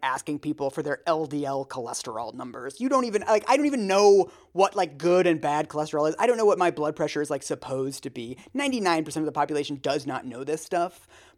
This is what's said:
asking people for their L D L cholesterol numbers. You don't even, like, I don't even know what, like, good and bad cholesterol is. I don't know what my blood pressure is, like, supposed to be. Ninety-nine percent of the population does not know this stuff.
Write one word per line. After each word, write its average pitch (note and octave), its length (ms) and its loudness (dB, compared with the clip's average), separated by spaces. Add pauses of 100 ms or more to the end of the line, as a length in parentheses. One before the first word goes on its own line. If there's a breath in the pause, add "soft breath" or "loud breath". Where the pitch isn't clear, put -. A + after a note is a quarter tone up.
asking C#3 340 -4
people D3 320 -4
for D3+ 140 -8
their C#3+ 240 -6
L D#3+ 180 0
D C#3+ 180 -6
L C3+ 220 -4
cholesterol A#2 720 -8
numbers. B2 440 -12
You B3+ 80 -2
don't C4 180 2
even, G#3 220 -2
like, G#3+ 220 4
I C4+ 80 6
don't D4 80 2
even C4+ 220 0
know G3 420 8 (220 loud breath)
what, F#3+ 240 2
like, D#3+ 240 -2
good F3 260 6
and E3+ 160 2
bad D3+ 280 -2
cholesterol D3+ 380 0
is. D#3 120 0
I A3+ 80 4
don't A#3+ 100 4
know A3 80 2
what G3 140 6
my F3 100 4
blood D3+ 260 -4
pressure D3+ 240 -2
is, D3 120 -2
like, C#3 100 -4
supposed C3+ 600 -6
to C3+ 80 -10
be. A#2+ 260 -12 (160 loud breath)
Ninety-nine G#3+ 520 0
percent D#3 180 -6
of - 20 -2
the D3+ 60 -4
population D3 500 -2
does C#3+ 240 -2
not C3 220 -8
know B2 160 -12
this D3+ 200 -6
stuff. F3 440 -4 (300 loud breath)